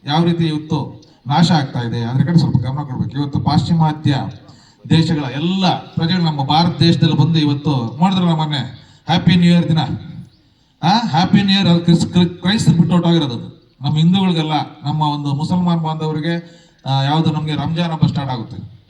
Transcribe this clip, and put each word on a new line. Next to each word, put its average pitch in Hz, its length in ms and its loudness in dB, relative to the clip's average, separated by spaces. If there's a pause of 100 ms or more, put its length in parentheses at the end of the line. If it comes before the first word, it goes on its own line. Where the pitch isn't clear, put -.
ಯಾವ 156 200 2
ರೀತಿ 170 200 0
ಇವತ್ತು 151 600 -6 (220)
ನಾಶ 165 240 2
ಆಗ್ತಾ 143 300 0
ಇದೆ, 117 240 -4
ಅದ್ರ 131 200 0
ಕಡೆ 170 140 2
ಸ್ವಲ್ಪ 131 180 2
ಗಮನ 135 260 -2
ಕೊಡ್ಬೇಕು. 131 360 -8
ಇವತ್ತು 139 220 -4
ಪಾಶ್ಚಿಮಾತ್ಯ 156 760 0 (760)
ದೇಶಗಳ 160 340 2
ಎಲ್ಲ 170 440 -2
ಪ್ರಜೆಗಳು 170 560 -2
ನಮ್ಮ 143 200 -2
ಭಾರತ 160 360 2
ದೇಶದಲ್ಲಿ 165 360 2
ಬಂದು 160 220 2
ಇವತ್ತು 139 600 -2
ಮಾಡಿದ್ರಲ್ಲ 180 320 2
ಮೊನ್ನೆ 151 260 -2 (480)
ಹ್ಯಾಪಿ 180 300 2
ನ್ಯೂ 175 160 4
ಇಯರ್ 170 160 2
ದಿನ, 160 100 2 (1040)
ಆ 190 160 4 (100)
ಹ್ಯಾಪಿ 175 340 4
ನ್ಯೂ 196 140 2
ಇಯರ್ 185 120 2
ಅದು 170 120 4
ಕ್ರಿಸ್-, - 320 2
ಕ್ರಿ-, 175 220 2
ಕ್ರೈಸ್ತರು 202 420 2
ಬಿಟ್ಟು 165 160 4
ಹೊರಟೋಗಿರೋದು 165 420 2
ಅದು. - 460 -14
ನಮ್ಮ 143 160 -2
ಹಿಂದೂಗಳಿಗೆಲ್ಲ, 165 560 2 (320)
ನಮ್ಮ 151 180 -2
ಒಂದು 143 320 -2
ಮುಸಲ್ಮಾನ್ 170 460 0
ಬಾಂಧವರಿಗೆ, 156 800 -6 (260)
ಆ, 135 160 0
ಯಾವುದು 156 280 2
ನಮಗೆ 151 240 -4
ರಂಜಾನ್ 160 380 -4
ಹಬ್ಬ 156 140 0
ಸ್ಟಾರ್ಟ್ 139 260 -4
ಆಗುತ್ತೆ 113 240 -10 (340)